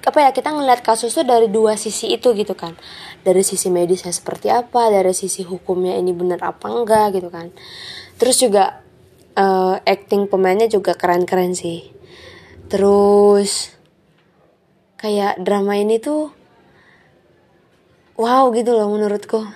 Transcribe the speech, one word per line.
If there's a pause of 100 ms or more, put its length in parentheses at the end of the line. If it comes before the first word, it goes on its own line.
apa
ya,
kita
ngeliat
kasus
tuh
dari
dua
sisi
itu
gitu
kan. (480)
Dari
sisi
medisnya
seperti
apa,
dari
sisi
hukumnya
ini
bener
apa
enggak
gitu
kan. (720)
Terus
juga, (560)
eh, (120)
acting
pemainnya
juga
keren-keren
sih. (720)
Terus (1300)
kayak
drama
ini
tuh (1900)
wow
gitu
loh
menurutku. (160)